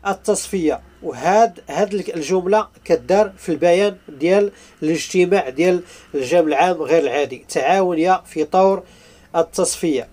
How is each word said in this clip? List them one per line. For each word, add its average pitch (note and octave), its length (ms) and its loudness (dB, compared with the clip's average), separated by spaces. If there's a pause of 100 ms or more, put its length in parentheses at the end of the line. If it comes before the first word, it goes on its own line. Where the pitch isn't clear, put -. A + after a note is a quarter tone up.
التصفية. F#3+ 720 -4 (220)
وهاد، E3+ 560 0 (100)
هاد F#3 240 -2
الك-، F#3 220 -6
الجملة F#3 520 0 (180)
كدار F#3+ 520 2
في - 120 -12
البيان F3 480 2 (120)
ديال F3+ 420 0 (320)
الاجتماع F3 680 0
ديال F3 340 0 (320)
الجمع D#3 320 2
العام E3+ 340 0
غير D3+ 220 2
العادي، C3+ 460 -4
تعاونية F3+ 760 0
في D#3 180 -6
طور F#3+ 400 2 (520)
التصفية. E3 760 -2